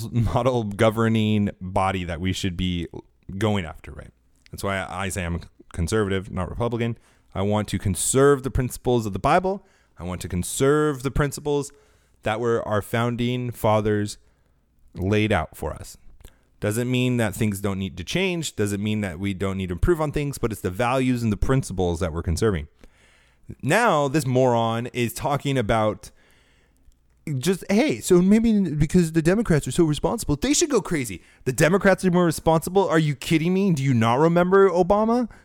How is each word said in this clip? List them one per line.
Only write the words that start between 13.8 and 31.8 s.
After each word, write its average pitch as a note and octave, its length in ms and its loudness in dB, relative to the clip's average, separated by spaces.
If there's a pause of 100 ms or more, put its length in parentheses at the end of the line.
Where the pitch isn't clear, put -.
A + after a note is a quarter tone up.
laid G#2 360 0
out E2+ 260 -2
for D2+ 180 -8
us. - 240 -16 (600)
Doesn't A2+ 320 -2
mean B2+ 280 2
that A2 160 0
things G#2 260 -2
don't G2 180 -2
need F#2+ 200 -6
to F2+ 60 -10
change. F3 520 -4
Doesn't G2+ 260 -2
mean G#2+ 200 -2
that F2 160 -6
we G2 160 -4
don't F#2+ 240 -4
need F#2+ 100 -4
to F3+ 60 -4
improve E3+ 260 2
on D3+ 100 -2
things, C#3+ 280 -6
but A2 140 -4
it's G2 100 -10
the - 80 -2
values B2 520 0
and A2+ 80 2
the G2+ 60 0
principles F#2 640 -2
that E2+ 140 -4
we're E2 80 -6
conserving. E2+ 460 -2 (920)
Now, E3 460 2
this C#3 160 0
moron A#2+ 720 2
is A#2+ 180 -2
talking C#3 460 -2
about A2 520 -2 (1300)
just, E3+ 300 -2
hey, G3+ 320 2
so F3+ 220 6
maybe G#3 480 4
because D#3+ 420 2
the E3 80 2
Democrats E3+ 480 2
are - 20 -4
so E3+ 140 2
responsible, D#3 520 -2
they B3+ 180 0
should D#4 160 0
go A#3+ 100 2
crazy. C3 420 -6 (220)
The B2+ 80 -2
Democrats F#3 540 4